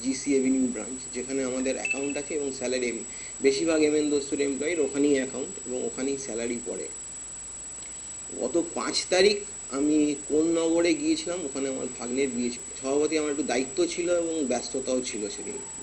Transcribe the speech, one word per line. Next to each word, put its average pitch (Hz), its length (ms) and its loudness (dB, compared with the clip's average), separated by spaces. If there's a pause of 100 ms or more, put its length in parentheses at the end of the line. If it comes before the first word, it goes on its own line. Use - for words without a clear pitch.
জিসি 135 340 2
Avenue 131 300 4
branch, 107 480 -6
যেখানে 135 300 -2
আমাদের 131 320 0
account 139 400 -2
আছে 147 180 -4
এবং 143 180 0
স্যালারি, 120 520 -2 (380)
বেশিরভাগ 156 400 4
এম 151 120 6
এন 151 160 4
দোস্তুর 143 300 2
এমপ্লয়ির 143 400 0
ওখানেই 139 340 4
account 131 540 -2
এবং 127 160 -2
ওখানেই 131 340 -2
salary 117 480 -4
পড়ে। 95 220 -6 (1500)
গত 127 220 0 (120)
পাঁচ 127 360 -2
তারিখ 196 260 6 (340)
আমি 147 440 4 (140)
কোন 160 300 4
নগরে 165 360 4
গিয়েছিলাম, 160 500 0
ওখানে 135 240 -2
আমার 131 180 -4 (120)
ভাগ্নের 123 300 0
বিয়ে 120 220 -2
ছিল। - 320 -10
সভাপতি 147 360 2
আমার 151 120 0
একটু 147 120 0
দায়িত্ব 135 440 2
ছিল 175 300 0
এবং 165 280 0
ব্যস্ততাও 127 560 0
ছিল 107 280 -4
সেদিন 98 300 -8 (240)